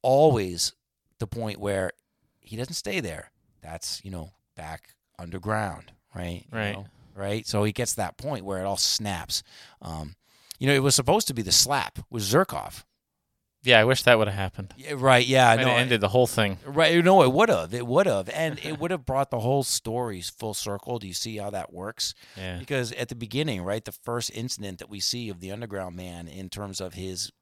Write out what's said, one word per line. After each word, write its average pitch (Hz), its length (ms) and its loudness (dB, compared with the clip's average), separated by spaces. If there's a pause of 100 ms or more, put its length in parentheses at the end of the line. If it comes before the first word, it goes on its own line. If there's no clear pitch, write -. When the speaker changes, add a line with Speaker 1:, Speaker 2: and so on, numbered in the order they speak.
Speaker 1:
always 123 720 4 (440)
the 113 80 -6
point 110 320 -6
where 98 340 -2 (480)
he - 160 -14
doesn't 131 180 -6
stay 190 260 -4
there. 85 300 -8 (320)
That's, - 420 -10
you 95 60 -12
know, 90 220 -10 (240)
back 78 380 -14 (240)
underground, 92 760 -6 (220)
right? 87 360 -8
You 113 80 -8
Speaker 2:
Right. 104 160 -4
Speaker 1:
know? 101 120 -14 (280)
Right? 101 320 -6
So 104 180 0
he 107 80 0
gets 120 200 -4
to - 60 -4
that 92 180 -6
point 131 280 -8
where 98 160 -4
it 95 40 -4
all 98 120 -2
snaps. - 680 -2 (400)
Um, 80 340 -10 (420)
you 131 80 -2
know, 143 80 4
it 135 80 2
was 139 120 2
supposed 165 340 2
to 143 60 -6
be 117 80 -4
the 98 100 0
slap - 460 2 (100)
with 113 140 -6
Zherkov. 117 600 0 (800)
Speaker 2:
Yeah, 123 160 8
I 107 60 8
wish 127 200 2
that 120 120 8
would 110 100 4
have 101 100 -4
happened. 95 420 -6
Speaker 1:
Yeah, 131 180 -10
right, 127 300 6
yeah, 131 240 6
Speaker 2:
Might 113 80 8
have 131 100 2
Speaker 1:
no, 123 80 2
Speaker 2:
ended 120 240 2
the 101 80 2
whole 123 180 6
thing. 101 380 0
Speaker 1:
Right, 160 400 4
no, 185 180 10
it 127 100 8
would 214 180 6
have. 85 240 0
It 123 120 -4
would 156 200 4
have. 101 240 0
And 156 280 -4
Speaker 2:
<laughs> - 60 -14
Speaker 1:
it 151 140 -6
would 170 120 -4
have 156 140 -4
brought 135 260 -2
the 120 100 -2
whole 131 240 2
story 110 580 -4
full 107 320 -8
circle. 107 440 -6
Do 101 80 -10
you 90 60 -12
see 110 240 -6
how 101 140 -6
that 98 200 -6
works? 95 440 -8 (240)
Speaker 2:
Yeah. 92 200 -8
Speaker 1:
Because 123 340 -4
at 120 180 -6
the 120 40 -8
beginning, 117 480 -4
right, 104 220 -4
the 101 80 -10
first 120 420 -6
incident 104 440 -10
that - 100 -16
we 101 100 -12
see 117 300 -4
of 90 120 -10
the 95 120 -10
Underground 98 420 -8
Man 87 320 -12
in 92 220 -14
terms 98 320 -10
of 92 140 -10
his 92 360 -8 (120)